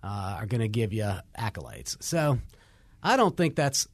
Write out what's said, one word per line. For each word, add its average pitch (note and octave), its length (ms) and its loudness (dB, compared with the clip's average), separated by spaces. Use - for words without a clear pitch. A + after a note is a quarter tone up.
uh, G2 380 -6
are A2 60 -6
gonna A2+ 220 0
give A2 240 0
you G#2+ 160 -2
accolades. D2 640 -8
So D3+ 360 2
I A3 140 4
don't A3+ 200 4
think D#3+ 200 2
that's C#3 380 2